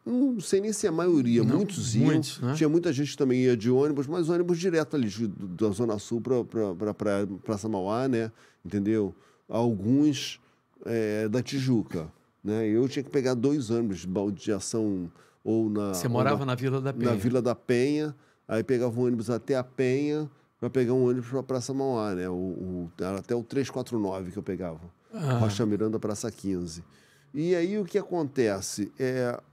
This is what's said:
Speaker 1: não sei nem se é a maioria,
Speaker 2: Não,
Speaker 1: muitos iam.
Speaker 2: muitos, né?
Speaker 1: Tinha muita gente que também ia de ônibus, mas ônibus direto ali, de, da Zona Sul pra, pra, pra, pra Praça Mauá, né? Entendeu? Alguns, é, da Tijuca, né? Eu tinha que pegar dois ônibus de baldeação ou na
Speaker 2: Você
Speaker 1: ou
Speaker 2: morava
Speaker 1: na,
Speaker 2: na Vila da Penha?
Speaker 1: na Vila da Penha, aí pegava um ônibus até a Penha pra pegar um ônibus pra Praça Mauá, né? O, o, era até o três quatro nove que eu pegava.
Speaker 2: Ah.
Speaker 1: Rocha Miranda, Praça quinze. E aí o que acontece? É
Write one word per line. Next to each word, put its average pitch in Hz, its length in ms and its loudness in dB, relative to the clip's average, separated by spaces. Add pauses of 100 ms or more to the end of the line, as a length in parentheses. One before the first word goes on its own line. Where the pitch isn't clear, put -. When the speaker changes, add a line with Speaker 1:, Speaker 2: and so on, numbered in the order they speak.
Speaker 1:
não 247 360 0
sei 196 200 2
nem 214 140 -2
se 208 120 0
é 180 40 2
a - 20 -2
maioria, 143 500 4
Speaker 2:
Não, 120 140 4
Speaker 1:
muitos 165 400 0
iam. 139 80 6
Speaker 2:
muitos, 156 360 2
né? 123 140 0
Speaker 1:
Tinha 156 140 4
muita 170 240 2
gente 139 200 -2
que - 40 -14
também 127 280 4
ia 123 120 6
de 110 140 2
ônibus, 139 360 4
mas 160 220 -2
ônibus 175 300 2
direto 165 360 0
ali, 123 140 2
de, 107 180 -4
da 98 440 -2
Zona 107 280 0
Sul 117 220 -4
pra, 120 240 0
pra, 113 300 -2
pra, 104 200 -4
pra 101 320 0 (160)
Praça 107 260 -4
Mauá, 107 380 -2
né? 113 240 0 (340)
Entendeu? 101 500 0 (340)
Alguns, 120 920 0 (440)
é, 107 440 -2
da 117 140 0
Tijuca, 113 680 -2 (340)
né? 107 240 0
Eu 117 200 4
tinha 131 140 -4
que 131 80 -10
pegar 127 240 2
dois 127 360 0
ônibus 113 300 0
de 90 60 -10
baldeação 101 1040 -2 (320)
ou 110 260 0
na 104 260 -2
Speaker 2:
Você 92 120 -4
Speaker 1:
ou 123 60 0
Speaker 2:
morava 135 280 2
Speaker 1:
na, 135 60 -4
Speaker 2:
na 127 80 -2
Vila 131 260 -2
da 135 120 -4
Penha? 120 180 0
Speaker 1:
na 113 60 2
Vila 120 260 2
da 117 140 2
Penha, 147 580 0 (320)
aí - 160 0
pegava 123 380 0
um 123 60 2
ônibus 113 240 0
até 123 260 0
a 123 80 0
Penha 143 680 0 (300)
pra 120 100 -2
pegar 123 220 2
um 127 160 4
ônibus 123 200 0
pra 127 140 -4
Praça 131 320 -4
Mauá, 120 400 -2
né? 90 140 -4
O, 90 60 -4
o, 90 680 -6
era 95 180 -4
até 107 160 -4
o 120 80 -2
três 127 260 -4
quatro 123 300 -4
nove 95 320 -2
que 90 80 -10
eu 95 40 -6
pegava. 85 380 -6 (320)
Speaker 2:
Ah. 143 260 0
Speaker 1:
Rocha 110 280 2
Miranda, 107 320 0
Praça 107 320 -6
quinze. 87 540 -6 (500)
E 170 200 0
aí 180 240 0
o 202 60 0
que 196 140 0
acontece? 123 1000 -2
É 127 400 -2 (140)